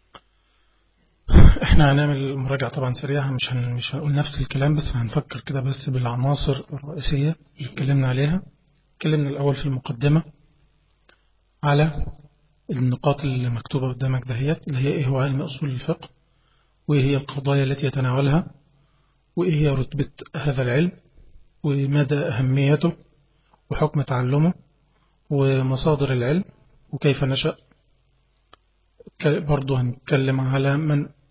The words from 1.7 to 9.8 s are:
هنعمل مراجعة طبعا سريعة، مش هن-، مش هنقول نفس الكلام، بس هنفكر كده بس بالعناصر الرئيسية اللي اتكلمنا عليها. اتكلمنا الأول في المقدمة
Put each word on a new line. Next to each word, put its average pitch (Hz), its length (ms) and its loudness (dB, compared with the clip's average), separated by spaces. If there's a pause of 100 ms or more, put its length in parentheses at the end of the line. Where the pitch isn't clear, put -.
هنعمل 139 460 0
مراجعة 131 340 -4
طبعا 127 220 -2
سريعة، 135 380 -4
مش 127 220 -4
هن-، 123 200 -4
مش 123 220 -8
هنقول 147 180 -2
نفس 147 280 -2
الكلام، 139 340 -2
بس 147 200 -2
هنفكر 117 440 -4
كده 135 220 -6
بس 135 280 -6
بالعناصر 127 760 -2 (100)
الرئيسية 147 640 -2 (220)
اللي 127 120 -12
اتكلمنا 135 380 0
عليها. 143 340 0 (540)
اتكلمنا 151 340 -2
الأول 143 260 0
في 143 100 -6
المقدمة 139 580 0 (1400)